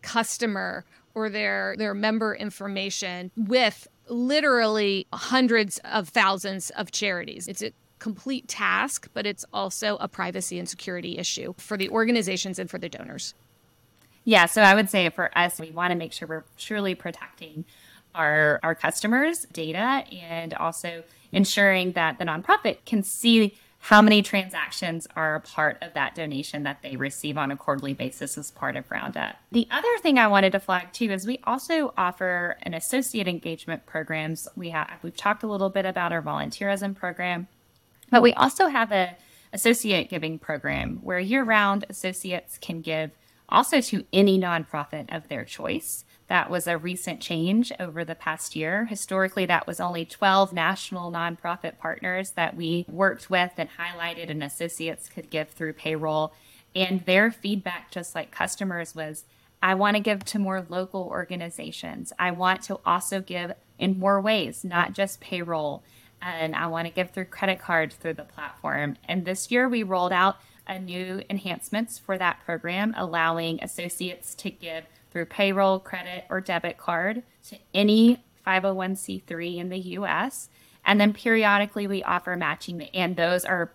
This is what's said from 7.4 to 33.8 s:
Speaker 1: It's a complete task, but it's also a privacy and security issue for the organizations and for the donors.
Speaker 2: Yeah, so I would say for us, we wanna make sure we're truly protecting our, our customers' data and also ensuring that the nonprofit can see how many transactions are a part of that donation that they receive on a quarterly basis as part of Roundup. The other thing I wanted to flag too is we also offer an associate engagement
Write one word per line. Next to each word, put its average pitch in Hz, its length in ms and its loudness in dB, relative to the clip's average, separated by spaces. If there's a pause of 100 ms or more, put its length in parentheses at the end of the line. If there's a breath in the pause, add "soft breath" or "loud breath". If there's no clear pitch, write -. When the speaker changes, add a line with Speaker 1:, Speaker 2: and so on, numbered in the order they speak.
Speaker 1:
It's 190 160 -10
a 214 80 -6 (300)
complete 247 480 -8
task, 190 640 0
but 214 100 -4
it's 202 260 -6
also 202 460 -4
a 202 120 -6
privacy 180 500 -6
and 175 100 -8
security 180 480 -10
issue - 400 -6
for - 220 -8
the 190 100 -2
organizations 196 720 0
and 185 100 -6
for - 80 -10
the 180 120 -8
donors. - 440 -12 (920 soft breath)
Speaker 2:
Yeah, 202 200 10
so 170 160 2
I 196 140 12
would 202 160 4
say 180 180 4
for 175 300 -2
us, 175 200 2
we 160 120 -12
wanna 175 240 0
make 165 180 -4
sure - 160 -10
we're 160 160 -8 (140)
truly 202 360 -2
protecting 165 680 -12 (500 soft breath)
our, 151 480 4
our 165 120 0
customers' 262 800 0
data 175 600 -2
and 165 400 -8
also 165 500 -4 (300 soft breath)
ensuring 190 600 4
that 160 260 0
the 180 80 -4
nonprofit 190 580 0
can 208 180 0
see 226 540 4 (220 soft breath)
how 208 240 10
many 214 200 8
transactions 175 920 -4
are 156 220 0
a 151 40 -4
part - 420 -2
of - 120 -12
that 139 200 -2
donation 147 480 -6
that 143 200 -6
they 135 140 -10
receive 139 420 -6
on 139 120 -2
a 139 60 -6
quarterly 139 380 -4
basis - 420 -8
as 147 140 -10
part 139 260 -6
of - 140 -10
Roundup. - 460 -6 (160)
The 233 180 2
other 440 280 0
thing 302 200 4
I 233 80 8
wanted 196 260 6
to 196 80 0
flag 180 320 -2
too 226 180 -2
is 190 160 -4
we 247 180 -4
also 277 520 -2
offer 180 640 -2
an 175 120 -6
associate 220 540 -2
engagement 165 580 -6